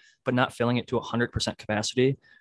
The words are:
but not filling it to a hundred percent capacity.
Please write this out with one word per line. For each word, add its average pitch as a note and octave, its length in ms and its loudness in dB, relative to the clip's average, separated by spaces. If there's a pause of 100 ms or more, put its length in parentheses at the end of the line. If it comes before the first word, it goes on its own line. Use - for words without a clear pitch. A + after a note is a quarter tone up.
(240)
but B2+ 100 0
not B2 180 2
filling A#2+ 240 0
it A#2 120 -4
to B2 100 0
a - 20 -4
hundred A#2 320 -2
percent - 260 -4
capacity. B2+ 580 0 (240)